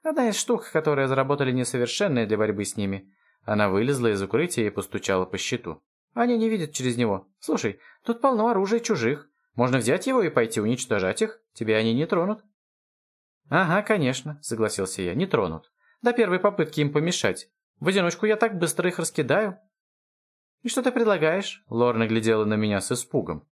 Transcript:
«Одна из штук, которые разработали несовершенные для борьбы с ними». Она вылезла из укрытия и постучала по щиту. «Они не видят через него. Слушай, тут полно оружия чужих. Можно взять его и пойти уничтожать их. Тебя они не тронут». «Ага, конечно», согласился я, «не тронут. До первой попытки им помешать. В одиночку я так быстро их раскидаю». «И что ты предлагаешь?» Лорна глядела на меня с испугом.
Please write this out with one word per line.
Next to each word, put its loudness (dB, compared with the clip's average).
«Одна 0
из -2
штук, -2
которые 2
разработали 0
несовершенные 0
для 2
борьбы 0
с -8
ними». -4
Она 2
вылезла 2
из 0
укрытия 0
и 0
постучала -2
по -8
щиту. -6
«Они 0
не 0
видят -4
через -2
него. 0
Слушай, -4
тут -4
полно 2
оружия 0
чужих. -2
Можно 2
взять 0
его 2
и 2
пойти 0
уничтожать 0
их. -6
Тебя 0
они 2
не 0
тронут». -2
«Ага, 2
конечно», -2
согласился -2
я, -2
«не 0
тронут. -2
До 2
первой 2
попытки 0
им 0
помешать. -2
В -2
одиночку 0
я 2
так 0
быстро 0
их -6
раскидаю». -2
«И -6
что -2
ты 2
предлагаешь?» 0
Лорна 2
глядела 2
на 0
меня 0
с -6
испугом. -4